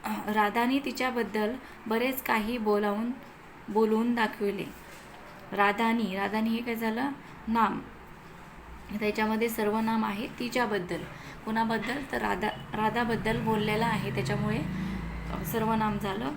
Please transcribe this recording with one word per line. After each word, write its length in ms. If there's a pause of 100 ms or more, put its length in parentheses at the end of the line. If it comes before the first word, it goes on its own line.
अ, 60 (220)
"राधाने 480
तिच्याबद्दल 760 (320)
बरेच 360
काही 340
बोलावून, 540 (580)
बोलून 460
दाखविले." 500 (840)
राधानी, 640
राधानी 340
हे 80
काय 180
झालं? 340 (380)
नाम. 320 (1200)
त्याच्यामध्ये 500
सर्वनाम 560
आहे 220 (120)
तिच्याबद्दल. 640 (440)
कुणाबद्दल? 560 (100)
तर 100
राधा, 260 (260)
राधाबद्दल 680
बोललेलं 440
आहे, 300
त्याच्यामुळे, 440 (720)
अ, 120
सर्वनाम 540
झालं 400